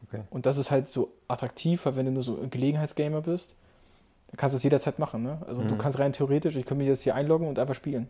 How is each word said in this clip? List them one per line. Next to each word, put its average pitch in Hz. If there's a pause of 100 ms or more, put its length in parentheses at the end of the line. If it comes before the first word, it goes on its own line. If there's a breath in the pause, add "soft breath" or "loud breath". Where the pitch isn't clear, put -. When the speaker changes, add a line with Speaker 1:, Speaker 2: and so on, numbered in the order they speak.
Speaker 1:
Okay. 110
Speaker 2:
Und 127
das 139
ist 139
halt 135
so - (160)
attraktiv, 147
weil 135
wenn 131
du 131
nur 131
so 117
ein 123
Gelegenheitsgamer 147
bist, 170 (760 soft breath)
dann -
kannst 135
du -
es 120
jederzeit 139
machen, 123
ne? 147
Also 123
du 110
Speaker 1:
Mhm. 104
Speaker 2:
kannst 131
rein 139
theoretisch, 147
ich 127
könnte 139
mich 139
jetzt 135
hier 127
einloggen 160
und 135
einfach 131
spielen, 127